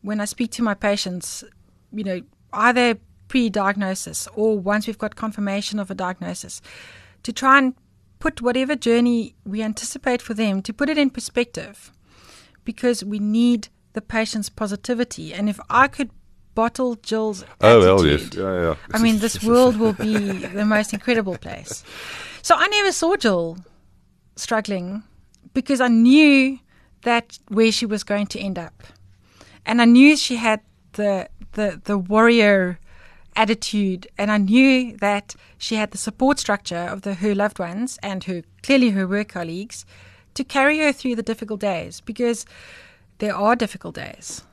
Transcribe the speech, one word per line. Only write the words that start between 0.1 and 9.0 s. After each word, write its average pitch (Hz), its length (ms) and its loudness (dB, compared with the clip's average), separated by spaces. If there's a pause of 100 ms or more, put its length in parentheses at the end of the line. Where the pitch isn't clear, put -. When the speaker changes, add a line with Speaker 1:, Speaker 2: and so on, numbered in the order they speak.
Speaker 1:
I 208 40 -4
speak 233 260 -6
to - 100 -6
my 220 120 0
patients, 196 680 -4 (480)
you 214 120 -8
know, 185 180 -6 (320)
either 233 440 2 (300)
pre-diagnosis 202 1080 -2
or 220 220 0
once 202 300 -2
we've 220 120 -8
got 214 160 -8
confirmation 208 640 -6
of 190 120 -8
a 190 40 -8
diagnosis, 180 680 -10 (640)
to 226 100 -8
try 269 240 4
and 262 160 2 (460)
put 320 220 -4
whatever 254 340 0
journey 233 600 0 (100)